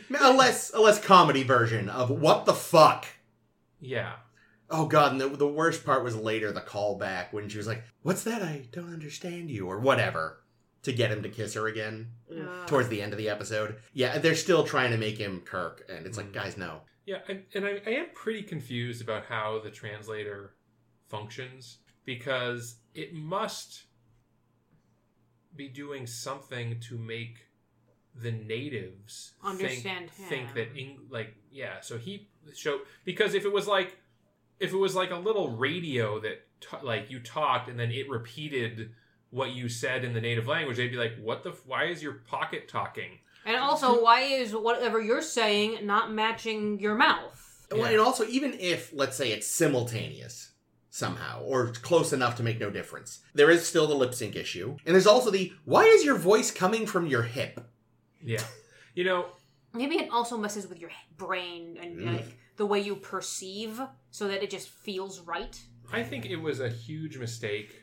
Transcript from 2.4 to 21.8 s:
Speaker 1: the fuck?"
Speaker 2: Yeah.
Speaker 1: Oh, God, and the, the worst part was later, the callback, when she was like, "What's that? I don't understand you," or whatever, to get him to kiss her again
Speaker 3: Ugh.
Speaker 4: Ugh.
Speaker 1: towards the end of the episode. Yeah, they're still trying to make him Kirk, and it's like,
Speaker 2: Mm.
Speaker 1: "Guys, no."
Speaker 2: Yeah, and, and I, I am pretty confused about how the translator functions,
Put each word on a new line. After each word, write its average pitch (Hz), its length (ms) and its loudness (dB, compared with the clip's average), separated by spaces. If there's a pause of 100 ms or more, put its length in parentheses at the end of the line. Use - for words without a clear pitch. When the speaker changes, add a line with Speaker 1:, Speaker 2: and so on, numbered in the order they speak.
Speaker 1:
the - 80 8
fuck?" - 520 8 (720)
Speaker 2:
Yeah. 113 340 -6 (560)
Speaker 1:
Oh, 160 160 0
God, 147 280 6
and 135 80 0
the, 135 80 0
the 143 180 0
worst 156 380 0
part 135 180 2
was 120 120 -4
later, 110 360 -2
the 95 100 -8
callback, 98 680 -4
when 104 180 -8
she 107 80 -10
was 104 100 -6
like, 113 160 -6 (180)
"What's 185 240 -2
that? 226 160 -2
I 147 300 -8
don't 170 220 -12
understand 165 560 -12
you," 101 180 -6
or 95 120 -6
whatever, 98 640 0 (400)
to 139 80 -4
get 117 200 0
him 104 120 -4
to 98 60 -10
kiss 107 240 -8
her 110 140 -4
again 110 440 -8 (180)
Speaker 3:
Ugh. 165 80 -14 (100)
Speaker 4:
Ugh. 180 200 -14
Speaker 1:
towards 131 220 2
the 104 120 -4
end 101 120 -6
of 101 40 -8
the 107 120 -4
episode. 107 480 -4 (160)
Yeah, 131 240 0
they're 156 180 2
still 160 300 4
trying 127 260 0
to 117 60 2
make 107 200 -4
him 98 240 -6
Kirk, 87 480 -8
and 85 160 -12
it's 92 120 -12
like, 101 120 -10
Speaker 2:
Mm. 101 40 -16
Speaker 1:
"Guys, 101 240 -8
no." 82 240 -10 (240)
Speaker 2:
Yeah, 190 220 -8
and, 190 160 -10 (120)
and 202 100 -4
I, 202 200 -6
I 220 60 -4
am 311 220 -4
pretty 220 300 -6
confused 120 580 -8
about 110 240 -6
how 110 380 -4
the 104 80 -14
translator 104 840 -12 (520)
functions, 127 720 -14 (280)